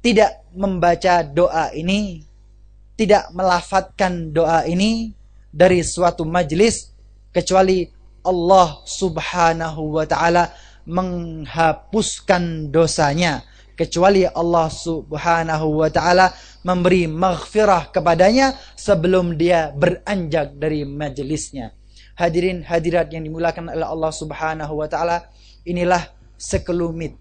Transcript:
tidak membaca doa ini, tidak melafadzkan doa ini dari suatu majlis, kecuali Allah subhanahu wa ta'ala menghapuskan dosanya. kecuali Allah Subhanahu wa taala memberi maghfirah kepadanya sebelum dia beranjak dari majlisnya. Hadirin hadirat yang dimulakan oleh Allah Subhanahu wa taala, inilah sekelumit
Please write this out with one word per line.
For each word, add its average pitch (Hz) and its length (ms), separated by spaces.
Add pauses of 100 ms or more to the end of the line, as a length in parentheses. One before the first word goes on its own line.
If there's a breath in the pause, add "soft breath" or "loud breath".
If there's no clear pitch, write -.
tidak 214 480
membaca 175 720
doa 156 480
ini, 175 500 (760)
tidak 208 340
melafadzkan 180 1040
doa 165 320
ini 220 480 (320)
dari 180 320
suatu 170 480
majlis, 175 640 (400)
kecuali 185 560 (400)
Allah 175 560
subhanahu 160 1120
wa 156 80
ta'ala 170 480 (320 loud breath)
menghapuskan 165 1800
dosanya. 156 800 (320 soft breath)
kecuali 180 480
Allah 170 400
Subhanahu 156 1200
wa - 0
taala 175 480 (320 loud breath)
memberi 180 400
maghfirah 180 880
kepadanya 196 640 (160 loud breath)
sebelum 180 640
dia 165 320
beranjak 156 880
dari 151 240
majlisnya. 139 880 (480 soft breath)
Hadirin 175 480
hadirat 165 480
yang 160 80
dimulakan 165 480
oleh 160 160
Allah 160 240
Subhanahu 156 720
wa 151 80
taala, 170 400 (320 soft breath)
inilah 175 480 (240)
sekelumit 170 880